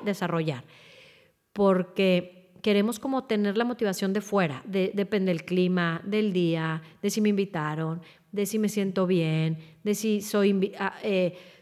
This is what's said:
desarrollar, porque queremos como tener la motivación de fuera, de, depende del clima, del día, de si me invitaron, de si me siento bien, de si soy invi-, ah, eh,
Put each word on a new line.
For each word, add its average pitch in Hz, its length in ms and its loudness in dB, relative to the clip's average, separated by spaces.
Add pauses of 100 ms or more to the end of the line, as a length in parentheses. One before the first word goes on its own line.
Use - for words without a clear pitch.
desarrollar, 170 600 -2 (880)
porque 185 1000 0 (100)
queremos 214 360 2
como 262 260 -4
tener 208 340 0
la - 60 0
motivación 196 500 -2
de 208 80 -2
fuera, 170 420 0
de, 190 300 -2
depende 190 380 0
del 160 120 -4
clima, 180 640 0
del 214 260 0
día, 160 500 0 (200)
de 202 80 0
si 214 100 -2
me 214 100 4
invitaron, 160 720 -2 (320)
de 202 140 -2
si 220 120 -4
me 208 120 2
siento 190 360 0
bien, 160 520 2 (240)
de 208 120 0
si 208 280 0
soy 208 320 2
invi-, 196 240 0
ah, 196 240 -4
eh, 180 340 0 (260)